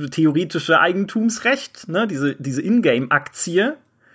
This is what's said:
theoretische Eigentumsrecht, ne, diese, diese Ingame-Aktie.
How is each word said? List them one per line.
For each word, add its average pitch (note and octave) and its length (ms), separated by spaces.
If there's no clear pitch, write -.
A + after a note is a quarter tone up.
theoretische D#3+ 680
Eigentumsrecht, A3 1080
ne, G3 200
diese, C#3+ 280
diese C3+ 260
Ingame-Aktie. F3 1120